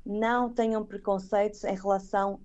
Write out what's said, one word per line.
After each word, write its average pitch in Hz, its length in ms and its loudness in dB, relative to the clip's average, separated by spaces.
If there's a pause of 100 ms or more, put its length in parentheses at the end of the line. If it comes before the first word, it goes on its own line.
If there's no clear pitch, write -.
não 226 460 2
tenham 226 340 0
preconceitos 202 800 -2
em 196 100 0
relação 196 720 0